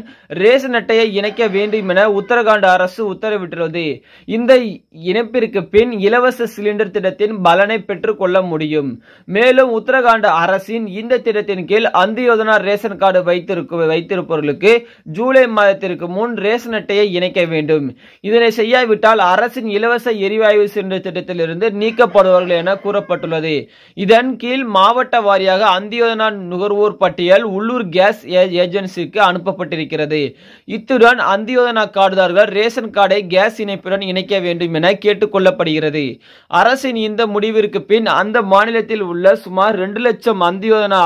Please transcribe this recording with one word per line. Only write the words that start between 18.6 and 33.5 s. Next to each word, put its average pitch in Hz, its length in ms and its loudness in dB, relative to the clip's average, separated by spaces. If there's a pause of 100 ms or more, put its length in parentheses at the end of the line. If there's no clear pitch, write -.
அரசின் 220 500 0
இலவச 233 420 0
எரிவாயு 208 600 2
சிலிண்டர் 190 320 -6
திட்டத்திலிருந்து 175 640 -4
நீக்கப்படுவார்கள் 196 920 2
என 185 140 0
கூறப்பட்டுள்ளது. 175 800 -4 (380)
இதன் 226 420 2
கீழ் 254 280 -4
மாவட்ட 233 580 2
வாரியாக 196 420 2 (160)
அந்தியோதனா 220 520 -2
நுகர்வோர் 202 640 -2
பட்டியல் 185 460 2
உள்ளூர் 220 460 -4
கேஸ் 196 400 2
ஏ-, 180 360 2
ஏஜென்சிக்கு 180 540 -6 (100)
அனுப்பப்பட்டிருக்கிறது. 175 560 -4 (800)
இத்துடன் 233 540 2
அந்தியோதனா 220 680 0
கார்டுதாரர்கள் 190 680 2
ரேஷன் 226 320 -2
கார்டை 196 380 0
கேஸ் 196 320 0